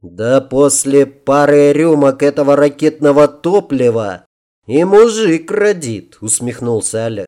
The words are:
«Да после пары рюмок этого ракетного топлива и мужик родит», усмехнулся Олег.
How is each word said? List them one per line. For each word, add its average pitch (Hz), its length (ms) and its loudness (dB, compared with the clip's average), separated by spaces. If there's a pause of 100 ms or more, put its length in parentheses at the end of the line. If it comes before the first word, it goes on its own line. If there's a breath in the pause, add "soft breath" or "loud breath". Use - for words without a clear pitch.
«Да 107 380 -2
после 139 640 0
пары 143 680 2
рюмок 147 500 0
этого 143 320 0
ракетного 147 720 2
топлива 123 1000 -2 (400)
и 139 200 0
мужик 202 680 2
родит», 175 720 -4
усмехнулся 113 840 -6
Олег. 104 200 -10